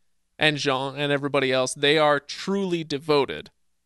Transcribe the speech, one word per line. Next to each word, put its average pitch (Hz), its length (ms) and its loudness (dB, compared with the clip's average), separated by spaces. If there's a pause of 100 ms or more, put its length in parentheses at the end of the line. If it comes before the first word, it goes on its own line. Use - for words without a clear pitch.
(380)
and 151 180 2
Jean 135 420 -2
and 143 140 0
everybody 139 400 0
else, 131 220 0
they 143 240 2
are 147 220 4
truly 185 640 -4
devoted 143 640 -2 (360)